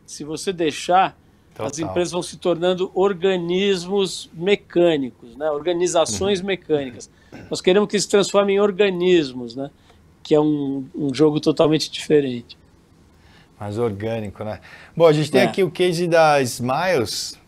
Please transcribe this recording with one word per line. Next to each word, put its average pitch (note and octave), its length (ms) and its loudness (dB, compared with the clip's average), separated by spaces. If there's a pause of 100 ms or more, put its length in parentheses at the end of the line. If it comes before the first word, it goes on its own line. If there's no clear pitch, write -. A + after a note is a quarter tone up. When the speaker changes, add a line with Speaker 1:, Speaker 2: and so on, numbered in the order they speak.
Speaker 1:
Se - 200 -16
você D#3 280 -6
deixar, F3 640 0 (420)
as A2+ 140 -6
Speaker 2:
Total. D3+ 180 -8
Speaker 1:
empresas D#3 220 -4
vão F3 100 -6
se E3 140 -14
tornando F3+ 580 -2
organismos F#3 1400 0
mecânicos, D#3+ 1000 0
né? D3+ 140 -4
Organizações F3 920 0
Speaker 2:
Uhum. F#3+ 80 -8
Speaker 1:
mecânicas. C#3+ 600 -4 (420)
Nós D#3 120 -6
queremos G3 260 4
que G#3 100 -2
se E3+ 100 -2
transformem G3+ 480 2
em G3+ 40 2
organismos, F3 960 2
né? C#3 140 -10 (520)
Que D#3 120 0
é D3+ 60 6
um, C#3+ 440 -2 (100)
um C#3+ 200 -4
jogo D3+ 260 4
totalmente D#3 500 0
diferente. C3 680 -2 (1000)
Speaker 2:
Mais G#2 200 -8
orgânico, A2 680 -4
né? G#2 160 -8 (340)
Bom, E3 120 6
a D#3+ 80 8
gente D3+ 160 0
tem - 100 4
Speaker 1:
É. G3 40 4
Speaker 2:
aqui F#3+ 180 0
o E3+ 80 0
case F3+ 360 0
da D#3+ 360 4
Smiles, C3 1040 -4